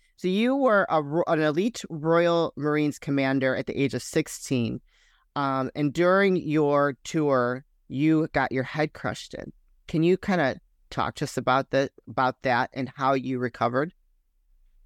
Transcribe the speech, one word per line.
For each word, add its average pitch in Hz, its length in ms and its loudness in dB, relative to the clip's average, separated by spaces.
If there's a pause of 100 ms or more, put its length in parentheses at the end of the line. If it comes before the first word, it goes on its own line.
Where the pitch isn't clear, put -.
(160)
so 175 120 -6
you 226 280 2
were 226 340 4
a 156 120 2
ro-, 151 260 -2
an 160 140 2
elite 160 480 0
Royal 165 640 2
Marines 147 420 0
commander 135 580 0
at - 120 -6
the - 100 -6
age 135 160 0
of 127 80 -4
sixteen, 123 800 -4 (560)
um, 135 400 -2
and 147 180 0
during 185 440 4
your 143 560 2 (100)
tour, 131 600 0 (240)
you 156 420 2
got 139 200 0
your 127 120 -2
head 156 300 -4
crushed - 400 -10
in. - 180 -12 (360)
Can 160 160 0
you 180 120 4
kinda 170 440 0 (300)
talk - 260 -4
to 151 100 -6
us - 100 -8
about 131 360 0
that, 139 200 0 (160)
about 127 360 -2
that, 127 300 0
and 131 220 -6
how 135 180 0
you 131 260 -2
recovered? 123 540 -2 (920)